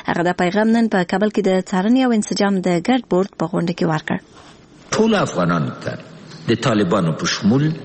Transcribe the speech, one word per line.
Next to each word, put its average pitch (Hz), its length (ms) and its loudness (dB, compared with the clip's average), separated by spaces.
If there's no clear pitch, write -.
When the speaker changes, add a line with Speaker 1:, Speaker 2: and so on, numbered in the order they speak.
Speaker 1:
هغه - 140 0
دا 175 100 2
پیغام 185 360 0
نن 226 200 2
په 190 160 2
کابل 190 240 0
کې 214 120 -2
د 190 200 2
څارنې 214 440 2
او 247 80 2
انسجام 202 480 0
د 180 200 0
ګډ 247 200 2
بورډ 185 180 2
په 165 80 -2
غونډه 170 260 -2
کې 175 200 -2
ورکړ. - 240 -4
Speaker 2:
ټولو 220 260 2
افغانانو 87 540 -2
ته - 140 -8
د 117 60 4
طالبانو 104 580 0
په - 140 -6
شمول 139 460 2